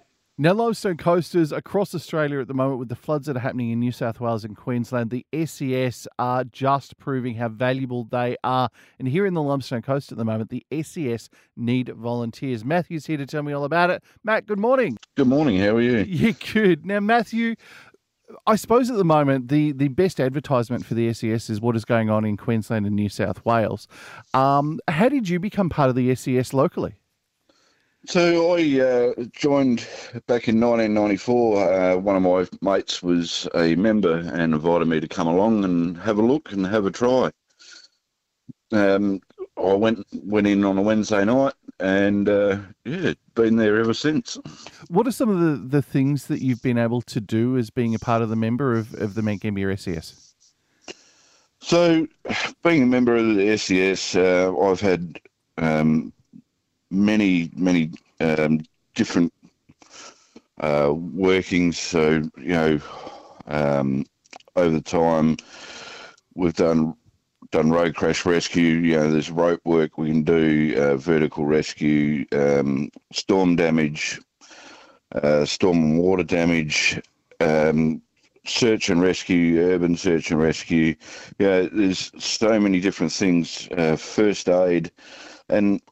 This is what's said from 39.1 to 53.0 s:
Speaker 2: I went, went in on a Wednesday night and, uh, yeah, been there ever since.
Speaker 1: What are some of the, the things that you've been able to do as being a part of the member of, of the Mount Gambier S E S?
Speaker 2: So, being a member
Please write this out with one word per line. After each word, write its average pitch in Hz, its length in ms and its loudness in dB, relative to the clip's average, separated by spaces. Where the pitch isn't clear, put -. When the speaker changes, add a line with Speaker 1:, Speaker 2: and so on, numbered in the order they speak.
Speaker 2:
I 95 180 2
went, 107 300 0
went 101 340 0
in 101 160 2
on 98 140 0
a 98 40 2
Wednesday 107 420 0
night 131 280 2
and, 98 500 0
uh, 101 300 2
yeah, 143 280 -4
been 113 180 4
there 110 240 2
ever 113 160 0
since. - 420 -4
Speaker 1:
What 208 180 2
are 254 60 -4
some 247 160 -2
of 196 100 2
the, 151 260 0
the 143 60 2
things 139 440 -2
that - 160 -6
you've 127 200 -2
been 120 160 0
able 117 240 0
to - 180 -8
do 117 360 0
as 113 140 -2
being 117 240 -2
a 107 60 -4
part 117 200 0
of 113 100 -2
the 110 40 -4
member 117 400 0
of, 113 200 -4
of 101 200 -6
the 110 80 -4
Mount 104 200 -4
Gambier 98 280 -4
S 95 160 -6
E 90 80 -6
S? - 400 -14
Speaker 2:
So, 170 480 4
being 170 180 4
a 123 40 4
member 123 280 4